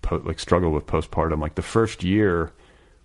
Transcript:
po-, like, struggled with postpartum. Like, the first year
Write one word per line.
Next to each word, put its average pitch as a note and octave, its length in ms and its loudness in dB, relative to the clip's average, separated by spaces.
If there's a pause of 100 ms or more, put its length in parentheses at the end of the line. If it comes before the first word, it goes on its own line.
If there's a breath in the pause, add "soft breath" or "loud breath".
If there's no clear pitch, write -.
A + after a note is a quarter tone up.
po-, - 240 -2
like, E2 140 -6
struggled F2 360 2
with D2+ 120 -2
postpartum. D#2+ 540 0
Like, D2+ 160 -4
the F2 60 -4
first A2 420 0
year F2+ 480 2 (520 soft breath)